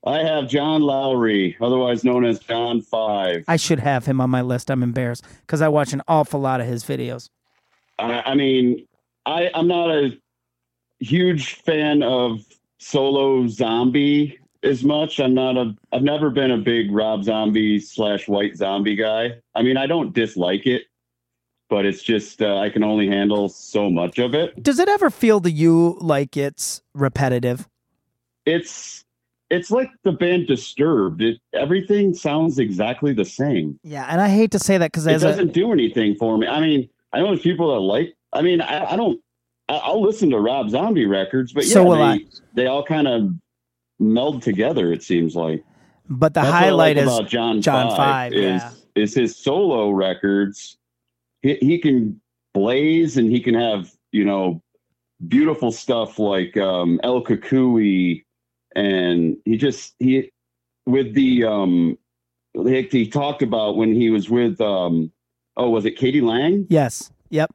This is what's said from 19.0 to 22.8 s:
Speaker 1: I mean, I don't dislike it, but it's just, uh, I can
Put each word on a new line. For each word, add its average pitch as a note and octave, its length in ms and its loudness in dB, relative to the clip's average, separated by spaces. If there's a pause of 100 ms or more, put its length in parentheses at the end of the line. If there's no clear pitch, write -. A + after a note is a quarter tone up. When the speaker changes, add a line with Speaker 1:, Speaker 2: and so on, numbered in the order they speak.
Speaker 1:
I A2+ 80 0
mean, B2+ 140 0
I C3+ 100 -4
don't D3 260 -2
dislike G2 540 -2
it, B2 160 0 (840)
but G2+ 180 0
it's F#2+ 160 -2
just, G#2+ 400 -2
uh, G2+ 160 0
I G#2 120 -2
can G#2+ 140 0